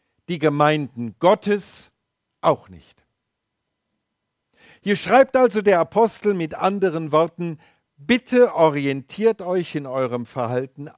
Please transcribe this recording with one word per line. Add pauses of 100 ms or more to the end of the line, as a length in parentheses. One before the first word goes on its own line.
(280)
die
Gemeinden
Gottes (500)
auch
nicht." (1800)
Hier
schreibt
also
der
Apostel
mit
anderen
Worten: (380)
"Bitte
orientiert
euch
in
eurem
Verhalten